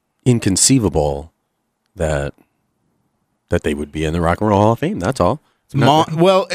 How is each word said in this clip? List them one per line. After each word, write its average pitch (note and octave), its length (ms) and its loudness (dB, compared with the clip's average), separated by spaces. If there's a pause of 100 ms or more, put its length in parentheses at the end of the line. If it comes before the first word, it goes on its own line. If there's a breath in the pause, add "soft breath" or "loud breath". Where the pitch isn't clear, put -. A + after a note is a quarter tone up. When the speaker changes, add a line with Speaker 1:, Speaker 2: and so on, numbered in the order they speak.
(240)
Speaker 1:
inconceivable F2 1080 0 (640)
that, D2 400 -4 (1160)
that E2+ 120 -2
they D#2 120 -4
would D2 180 -10
be D#2 120 -6
in D#2 80 -4
the E2+ 80 -2
Rock E2+ 200 0
and G#2+ 100 0
Roll G2+ 120 4
Hall G#2+ 100 4
of A#2+ 80 -4
Fame. G#3 180 -4
That's A#2 220 -2
all. G2+ 200 0 (260)
It's - 80 -14
Speaker 2:
Mo-, C#3 320 2
Speaker 1:
not D#3+ 80 -10
Speaker 2:
well, F3+ 400 2